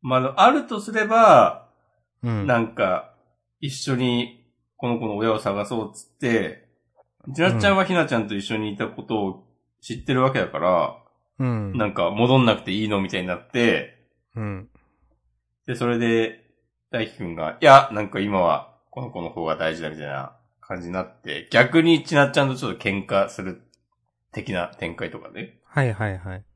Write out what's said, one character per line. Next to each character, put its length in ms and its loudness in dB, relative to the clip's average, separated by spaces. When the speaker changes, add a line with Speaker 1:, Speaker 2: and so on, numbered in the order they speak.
Speaker 1:
ま 180 0
あ、 240 2
あ 80 8
る 160 0
と 140 -8
す 120 -10
れ 120 0
ば、 640 6
Speaker 2:
う 80 -2
ん。 160 -2
Speaker 1:
な 120 4
ん 160 -2
か、 380 -2
一 100 -8
緒 260 -4
に、 500 -2
こ 120 -6
の 100 -2
子 80 -6
の 100 -4
親 160 2
を 60 0
探 280 -2
そ 160 -4
う 80 -8
っ 40 -20
つ 120 -20
っ 120 -20
て、 500 -2
ち 80 -4
な 80 4
っ 100 0
ち 60 2
ゃ 60 4
ん 40 2
は 80 2
ひ 80 -4
な 140 2
ち 80 -4
ゃ 40 0
ん 100 -4
と 60 -6
一 80 -4
緒 140 -6
に 160 -4
い 40 -10
た 100 -4
こ 160 -12
と 220 -4
を 220 -8
知 120 -10
っ 40 -10
て 160 -2
る 80 2
わ 100 2
け 60 -2
だ 80 0
か 120 -8
ら、 380 2
Speaker 2:
う 60 -4
ん。 320 -4
Speaker 1:
な 100 -2
ん 80 -6
か、 160 0
戻 280 4
ん 80 4
な 100 4
く 60 -12
て 100 -6
い 120 -2
い 40 -4
の 140 0
み 80 -4
た 80 -4
い 20 -4
に 60 -6
な 100 -4
っ 140 -18
て、 560 -2
Speaker 2:
う 60 -10
ん。 280 -10
Speaker 1:
で、 80 -6
そ 140 -4
れ 100 0
で、 460 0
大 180 -4
輝 100 -20
く 60 -10
ん 100 -8
が、 260 -6
「い 40 -4
や、 280 10
な 100 -4
ん 60 -6
か 120 -6
今 200 0
は、 340 0
こ 120 -12
の 80 -12
子 100 -10
の 80 -6
方 160 -8
が 120 -2
大 200 -4
事 60 -10
だ」 80 -6
み 60 -14
た 80 -14
い 20 -10
な 300 -10
感 200 -12
じ 60 -14
に 80 -10
な 80 -4
っ 180 -14
て、 300 -12
逆 320 4
に 220 4
ち 100 -8
な 100 6
っ 60 -2
ち 80 0
ゃ 60 4
ん 40 0
と 60 -2
ち 100 -10
ょ 60 -4
っ 60 -8
と 20 -20
喧 280 -4
嘩 220 0
す 140 -14
る 200 -12
的 200 -10
な 160 -4
展 260 -10
開 160 -10
と 80 -16
か 120 -18
ね。 340 -16
Speaker 2:
は 200 -2
い 80 -2
は 160 -4
い 100 -6
は 180 -12
い。 80 -16